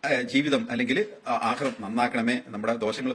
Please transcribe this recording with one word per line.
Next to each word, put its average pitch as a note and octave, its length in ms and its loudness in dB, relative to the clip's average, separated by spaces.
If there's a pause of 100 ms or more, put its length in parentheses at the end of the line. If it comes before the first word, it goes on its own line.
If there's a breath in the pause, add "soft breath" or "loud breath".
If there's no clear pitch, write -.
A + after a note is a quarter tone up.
ഏഹ്, C3 120 2 (120)
ജീവിതം C#3 280 4 (120)
അല്ലെങ്കിൽ B2 260 2 (320)
ആ-, A2+ 180 0
ആഖിറം B2 260 0 (100)
നന്നാക്കണമേ, A#2+ 520 2 (160)
നമ്മുടെ A2 220 0 (100)
ദോഷങ്ങൾ B2+ 300 -2